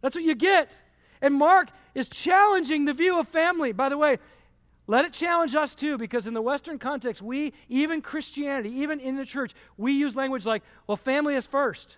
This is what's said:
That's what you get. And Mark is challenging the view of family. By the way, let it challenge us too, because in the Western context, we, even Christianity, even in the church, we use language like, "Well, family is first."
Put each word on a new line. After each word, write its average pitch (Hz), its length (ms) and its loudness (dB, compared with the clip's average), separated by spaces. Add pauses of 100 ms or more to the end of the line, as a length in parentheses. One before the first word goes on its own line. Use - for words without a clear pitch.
That's 254 120 -2
what 339 100 -6
you 311 120 2
get. 330 440 2 (400)
And 277 140 2
Mark 320 360 6 (220)
is 262 160 -4
challenging 349 760 2
the 294 80 0
view 349 260 2
of 294 80 0
family. 330 460 0
By 254 160 0
the 285 100 -2
way, 294 220 2 (680)
let 240 180 4
it 320 80 -8
challenge 330 440 0
us 302 180 0
too, 285 240 -4
because 226 300 -4
in 233 40 -8
the 226 80 -4
Western 277 380 -4
context, 247 420 -6
we, 262 320 -6 (160)
even 302 340 -2
Christianity, 277 680 -6 (120)
even 302 180 -4
in 262 160 -6
the 269 100 -8
church, 262 260 -6 (240)
we 233 160 0
use 277 220 0
language 262 320 -4
like, 220 160 -2 (240)
"Well, 202 100 -2
family 285 380 0
is 262 100 -2
first." - 540 -4